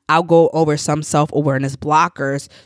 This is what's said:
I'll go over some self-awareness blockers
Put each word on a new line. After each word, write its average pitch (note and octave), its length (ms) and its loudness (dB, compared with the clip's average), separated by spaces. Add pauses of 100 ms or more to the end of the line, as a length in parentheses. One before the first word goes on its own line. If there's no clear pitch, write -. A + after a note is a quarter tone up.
I'll D#3+ 160 2
go E3 300 4
over D3+ 240 0
some D3+ 260 -4
self-awareness C#3 720 -2
blockers D3 720 -2 (180)